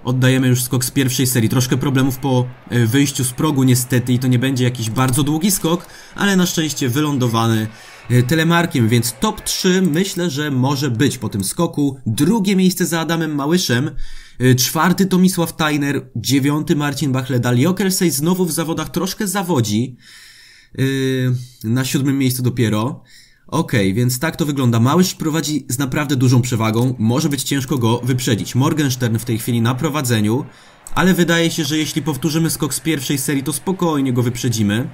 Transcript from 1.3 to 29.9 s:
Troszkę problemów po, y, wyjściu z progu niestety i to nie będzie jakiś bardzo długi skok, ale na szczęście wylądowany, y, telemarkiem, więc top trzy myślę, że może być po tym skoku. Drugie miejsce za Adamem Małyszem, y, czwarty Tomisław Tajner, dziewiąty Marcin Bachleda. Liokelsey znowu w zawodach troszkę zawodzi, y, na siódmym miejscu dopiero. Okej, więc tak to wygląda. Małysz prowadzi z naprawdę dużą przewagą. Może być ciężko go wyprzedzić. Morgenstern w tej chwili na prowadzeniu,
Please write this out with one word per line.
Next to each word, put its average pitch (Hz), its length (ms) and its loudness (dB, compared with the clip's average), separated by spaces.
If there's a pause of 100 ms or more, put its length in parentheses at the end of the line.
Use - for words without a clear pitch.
Troszkę 127 280 2
problemów 131 420 0
po, 127 280 0 (260)
y, 117 140 2
wyjściu 139 380 0
z 123 80 -4
progu 147 300 0
niestety 123 500 2
i 123 60 2
to 127 100 0
nie 123 100 4
będzie 127 260 0
jakiś 120 260 -2
bardzo 131 320 0
długi 156 280 0
skok, 170 360 -2 (280)
ale 196 220 0
na 180 100 4
szczęście 156 420 -2
wylądowany, 113 760 0 (440)
y, 120 120 4
telemarkiem, 160 680 2
więc 117 320 2
top 214 240 -2
trzy 190 380 0
myślę, 175 480 -2
że 147 200 -4
może 135 400 0
być 117 280 0
po 110 100 -6
tym 98 160 -4
skoku. 139 600 -2
Drugie 185 500 2
miejsce 185 300 2
za 160 140 -2
Adamem 160 340 -2
Małyszem, 147 560 0 (500)
y, 127 140 6
czwarty 175 520 2
Tomisław 185 500 2
Tajner, 143 600 -2
dziewiąty 143 600 0
Marcin 147 360 -2
Bachleda. 127 400 0
Liokelsey 185 580 2
znowu 170 340 0
w 165 80 -4
zawodach 156 360 -4
troszkę 185 380 -4
zawodzi, 131 680 -2 (840)
y, 131 560 0 (300)
na 123 200 -2
siódmym 139 340 -2
miejscu 127 240 -2
dopiero. 117 600 -2 (460)
Okej, 107 460 0
więc 123 240 0
tak 160 180 -4
to 156 100 -2
wygląda. 127 340 2
Małysz 160 340 4
prowadzi 151 540 -2
z 120 100 -4
naprawdę 143 380 -2
dużą 123 260 4
przewagą. 117 560 0
Może 123 300 2
być 139 140 -2
ciężko 139 360 -2
go 117 260 2
wyprzedzić. 123 500 -2
Morgenstern 127 640 0
w - 60 -6
tej 110 140 -2
chwili 120 220 -2
na 117 140 2
prowadzeniu, 123 680 0 (500)